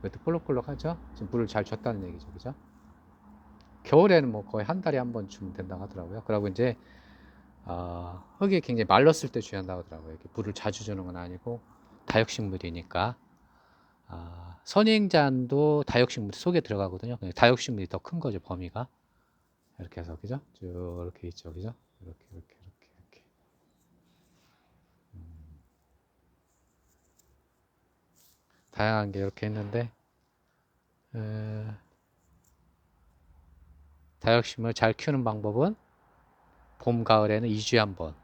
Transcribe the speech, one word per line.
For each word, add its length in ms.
이것도 200
볼록볼록하죠? 760
지금 180
물을 160
잘 160
줬다는 460
얘기죠, 240
그죠? 220
겨울에는 500
뭐 140
거의 180
한 160
달에 160
한 160
번 160
주면 240
된다고 300
하더라고요. 440
그리고 220
이제, 280
어, 580
흙이 240
굉장히 240
말랐을 440
때 120
줘야 180
한다고 220
하더라고요. 280
이렇게 240
물을 200
자주 300
주는 200
건 120
아니고 440
다육식물이니까. 1080
아, 560
선인장도 1200
다육식물 460
속에 300
들어가거든요. 560
근데 160
다육식물이 540
더 100
큰 220
거죠, 200
범위가. 480
이렇게 200
해서, 200
그죠? 200
쭉 500
이렇게 260
있죠, 240
그죠? 220
이렇게, 300
이렇게, 320
이렇게, 340
이렇게. 280
음. 460
다양한 400
게 80
이렇게 280
있는데, 440
에, 500
다육식물 540
잘 180
키우는 320
방법은 500
봄, 240
가을에는 460
이 100
주에 220
한 160
번 260